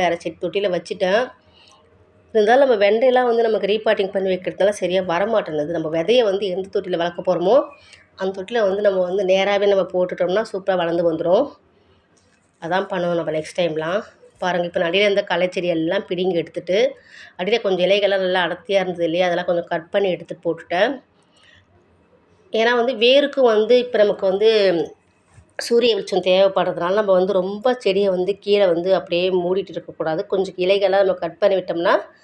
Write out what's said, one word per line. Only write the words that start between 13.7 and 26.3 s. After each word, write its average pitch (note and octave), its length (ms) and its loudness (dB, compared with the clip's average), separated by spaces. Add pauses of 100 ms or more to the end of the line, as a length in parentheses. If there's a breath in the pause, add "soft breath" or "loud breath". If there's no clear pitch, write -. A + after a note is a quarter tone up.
பாருங்க, F3 260 -2
இப்ப F3 120 -6
நான் E3+ 100 0
அடியில G3 180 2
இருந்த G3 200 0
களை F3+ 240 0
செடி F3 220 -4
எல்லாம் E3+ 340 -2
பிடுங்கி F3+ 320 -2
எடுத்துட்டு F3 380 -4 (640 loud breath)
அடியில G#3 220 -2
கொஞ்சம் F3+ 240 -2
இலைகள்லாம் G3 380 0
நல்லா F#3 220 0
அடர்த்தியா F3+ 360 -2
இருந்தது F3 240 -2
இல்லையா, F3 220 0
அதெல்லாம் F3 220 -2
கொஞ்சம் E3+ 200 -2
கட் E3+ 220 -6
பண்ணி G3 240 0
எடுத்து E3+ 260 -16
போட்டுட்டேன். E3+ 480 -2 (1700 soft breath)
ஏன்னா A#3 220 2
வந்து B3 140 -2 (100)
வேருக்கு C#4 360 4 (120)
வந்து G#3+ 320 4
இப்ப A#3+ 180 -2
நமக்கு G3+ 280 0
வந்து G3+ 200 2 (1160)
சூரிய A#3 300 2
வெளிச்சம் F#3+ 300 -4
தேவைப்படுறதுனால F#3 720 2